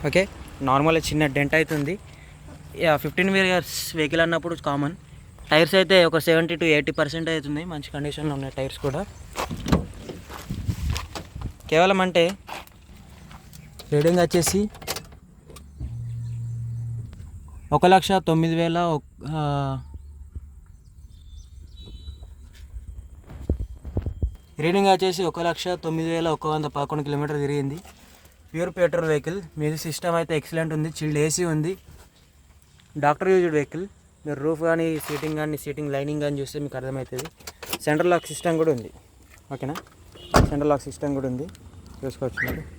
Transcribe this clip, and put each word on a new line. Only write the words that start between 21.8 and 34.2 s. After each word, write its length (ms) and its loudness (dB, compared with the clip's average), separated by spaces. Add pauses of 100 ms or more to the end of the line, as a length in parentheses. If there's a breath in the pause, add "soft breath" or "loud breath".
రీడింగ్ 300 6
వచ్చేసి 280 0 (100)
ఒక 180 0
లక్ష 160 -4 (200)
తొమ్మిది 300 0
వేల 120 2 (100)
ఒక 160 -4
వంద 100 0 (140)
పదకొండు 300 -2
కిలోమీటర్ 380 -2
తిరిగింది. 320 -2 (720 soft breath)
ప్యూర్ 240 -2
పెట్రోల్ 320 2
వెహికల్. 260 0 (240)
మ్యూజిక్ 280 0
సిస్టమ్ 320 -2
అయితే 200 -2
ఎక్సలెంట్ 360 -2
ఉంది, 140 0 (100)
చిల్డ్ 240 0
ఏసీ 260 2
ఉంది. 220 0 (1300)
డాక్టర్ 280 2
యూజ్డ్ 260 4
వెహికల్. 260 -2 (420)